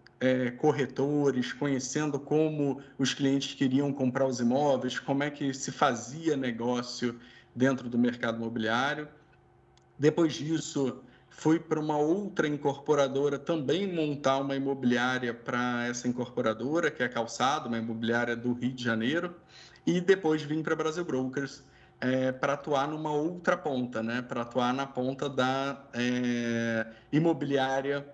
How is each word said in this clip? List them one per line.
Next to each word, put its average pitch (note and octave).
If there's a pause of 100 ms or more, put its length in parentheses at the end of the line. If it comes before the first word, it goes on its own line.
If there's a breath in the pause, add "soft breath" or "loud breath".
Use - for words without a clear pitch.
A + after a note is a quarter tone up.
(200)
é, B2+
corretores, C3+
conhecendo C#3
como D3 (180 loud breath)
os C3
clientes C3+
queriam C#3
comprar C3+
os B2
imóveis, B2+
como C#3
é D3
que C#3+
se -
fazia C#3
negócio A#2+ (360 loud breath)
dentro B2
do A#2+
mercado A#2+
imobiliário. A#2+ (880)
Depois D3+
disso, C#3+ (260 loud breath)
fui D#3+
pra D#3
uma D3+
outra E3
incorporadora C#3+
também E3
montar D3
uma C#3
imobiliária B2+
pra B2
essa A#2+
incorporadora, B2
que -
é A#2+
a -
Calçado, B2+
uma A#2
imobiliária A#2
do B2
Rio B2
de B2+
Janeiro, C3 (520 loud breath)
e F3
depois F3+
vim D3+
pra D#3
Brasil D#3
Brokers, C3 (380 loud breath)
é, C3
pra C#3
atuar C#3+
numa D#3
outra F3
ponta, B2+
né? A#2
Pra B2
atuar B2
na C3+
ponta C3
da, C3
é, A#2+ (260 loud breath)
imobiliária C#3